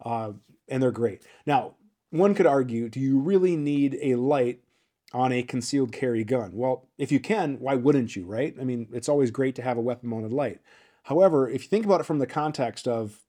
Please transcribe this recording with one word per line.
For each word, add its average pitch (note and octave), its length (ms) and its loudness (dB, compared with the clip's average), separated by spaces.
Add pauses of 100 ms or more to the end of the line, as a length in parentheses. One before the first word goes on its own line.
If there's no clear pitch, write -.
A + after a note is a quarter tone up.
uh, A2+ 280 -6 (360)
and C3 140 0
they're B2+ 80 4
great. G#2+ 320 -2 (240)
Now, C3 280 0 (360)
one G3 240 4
could G3 120 4
argue, B2 420 2
do A#2+ 120 -8
you C3+ 180 4
really F3+ 380 4
need C#3+ 460 0
a C3 140 2
light B2+ 440 0 (520)
on B2+ 200 0
a B2 100 0
concealed B2 500 -2
carry A#2 300 -2
gun? A2 320 -2
Well, B2+ 320 -2 (120)
if C#3 120 -4
you C#3 100 4
can, F3 400 -2
why C3 160 -2
wouldn't B2+ 380 2
you, F#2 120 -8
right? A2+ 340 -4
I C3+ 40 -6
mean, A#2+ 280 -4
it's A#2+ 160 -8
always C#3+ 220 2
great C3 260 -2
to B2+ 60 -10
have B2 160 -2
a - 20 -2
weapon-mounted A#2 520 -6
light. B2+ 280 -4 (440)
However, D#3 440 4
if B2 140 -4
you - 60 -20
think A3 160 0
about F#3+ 160 4
it C#3 40 -4
from D#3 140 -2
the C3 80 0
context D3 600 -4
of, A2+ 420 -4